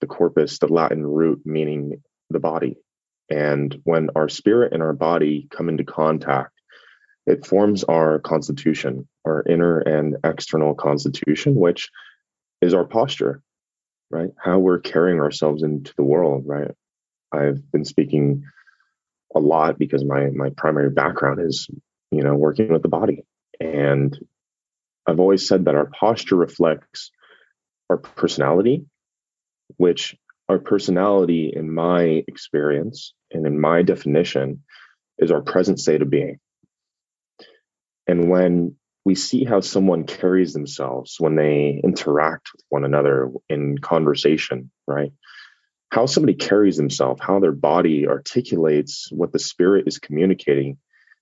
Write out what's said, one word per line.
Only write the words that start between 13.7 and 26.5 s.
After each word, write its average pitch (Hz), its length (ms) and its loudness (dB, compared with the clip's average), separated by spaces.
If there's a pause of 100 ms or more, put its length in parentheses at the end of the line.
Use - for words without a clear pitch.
right? 85 260 -6
How 92 220 0
we're 92 220 2
carrying 85 400 0
ourselves 76 420 -2
into 73 340 -4
the 73 60 0
world, 71 440 2
right? 71 260 -6 (600)
I've 71 400 -2
been 76 140 0
speaking 73 580 0 (920)
a 78 60 2
lot 78 380 2
because 69 260 -2
my, 69 260 0
my 69 200 -4
primary 73 400 0
background 69 500 -2
is, 80 280 -4 (420)
you 76 120 0
know, 71 120 2
working 76 360 0
with 80 120 2
the 80 60 0
body. 85 360 -2 (360)
And 71 580 0 (880)
I've 82 140 2
always 95 280 4
said 92 180 2
that 73 100 2
our 73 100 2
posture 107 500 0
reflects - 760 -2 (760)